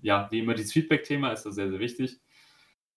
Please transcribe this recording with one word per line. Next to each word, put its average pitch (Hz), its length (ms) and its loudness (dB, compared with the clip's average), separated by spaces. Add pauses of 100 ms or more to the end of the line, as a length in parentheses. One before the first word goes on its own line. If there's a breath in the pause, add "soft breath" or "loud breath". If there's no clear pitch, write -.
ja, 101 300 2
wie 113 80 0
immer, 113 160 2
dieses 104 180 -4
Feedback-Thema 147 600 2
ist 110 120 -6
da 104 80 -10
sehr, 98 160 -2
sehr 95 100 -4
wichtig. 120 400 -4 (800 soft breath)